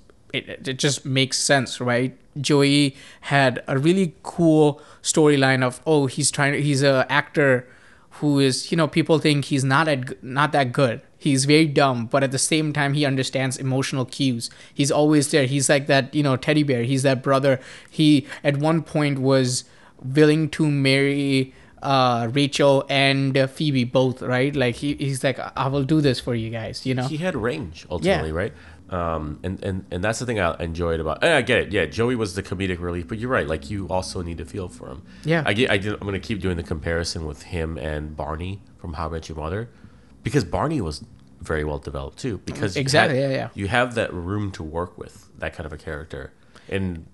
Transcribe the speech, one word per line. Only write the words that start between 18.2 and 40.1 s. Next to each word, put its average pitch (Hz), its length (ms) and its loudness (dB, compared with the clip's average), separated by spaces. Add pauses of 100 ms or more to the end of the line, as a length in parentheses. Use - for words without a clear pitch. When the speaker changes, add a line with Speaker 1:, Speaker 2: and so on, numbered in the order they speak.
Speaker 1:
at 143 140 2
one 156 240 2
point, 147 360 -2
was 131 460 2 (380)
willing 151 480 4
to 156 200 0
marry, 139 840 2 (300)
uh, 127 500 2
Rachel 139 560 4
and, 139 480 2
uh, 135 100 4
Phoebe 135 380 0
both, 127 380 0
right? 127 320 0
Like, 123 220 0
he, 143 180 -4
he's 139 300 -6
like, 131 140 -2 (180)
"I 135 120 -2
will 139 160 0
do 156 160 2
this 139 200 2
for 127 140 -4
you 110 160 -4
guys," 110 360 -8
you 127 80 0
know? 127 120 -2
Speaker 2:
He 151 120 -4
had 175 180 -4
range, 117 540 -6
ultimately, 87 400 -2
Speaker 1:
Yeah. 78 40 -4
Speaker 2:
right? 90 180 -4 (360)
Um, 80 540 -4
and, 92 220 -6
and, 95 260 -4
and 92 140 -6
that's 113 160 -2
the 123 60 -8
thing 117 120 -2
I 85 240 0
enjoyed 82 380 -2
about, 78 240 -2
and 165 80 4
I 143 100 4
get 117 160 2
it. 73 140 -2
Yeah, 95 140 2
Joey 113 280 -2
was 107 220 -4
the 98 60 -4
comedic 92 380 -4
relief, 87 280 -6
but 113 100 -8
you're 123 120 -6
right. 101 160 0
Like, 78 220 -4
you 98 200 -8
also 92 340 -4
need 85 160 -10
to 82 60 -10
feel 90 240 -10
for - 200 -18
him. - 140 -16 (220)
Speaker 1:
Yeah. 160 200 0
Speaker 2:
I 107 100 0
get, 117 160 0
I 107 60 2
did, 101 180 -4
I'm - 120 -10
gonna 98 140 -4
keep 101 200 -8
doing 90 160 -2
the 82 60 -4
comparison 82 640 -6
with 73 160 -12
him 82 360 -6
and 76 380 -8
Barney 78 440 -8 (180)
from 85 140 -12
How 80 160 -8
I - 40 -12
Met 80 160 -10
Your 78 100 -12
Mother, 92 300 -6 (540)